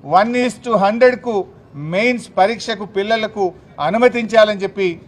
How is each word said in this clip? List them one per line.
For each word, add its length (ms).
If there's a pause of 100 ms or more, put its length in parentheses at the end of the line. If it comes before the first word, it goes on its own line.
(160)
one 240
is 140 (100)
to 80 (100)
hundred-కు 500 (600)
మెయిన్స్ 340 (100)
పరీక్షకు 480 (120)
పిల్లలకు 480 (420)
అనుమతించాలని 800
చెప్పి 220 (220)